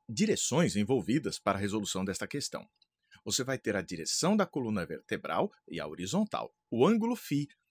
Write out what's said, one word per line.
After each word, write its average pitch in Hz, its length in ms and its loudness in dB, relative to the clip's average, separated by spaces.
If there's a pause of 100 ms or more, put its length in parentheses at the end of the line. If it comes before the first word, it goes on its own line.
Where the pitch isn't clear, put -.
direções 127 680 2
envolvidas 107 600 2
para 98 200 0
a - 20 -4
resolução 98 460 -2
desta 98 200 -4
questão. - 400 -8 (560)
Você 117 220 0
vai 131 140 -2
ter 101 180 -2
a 92 60 0
direção 90 520 0
da 208 120 4
coluna 107 400 -2
vertebral 90 640 -2 (160)
e 82 100 -6
a 73 80 -4
horizontal. 87 680 -4 (160)
O 123 160 6
ângulo 233 280 2
φ 143 340 -2 (220)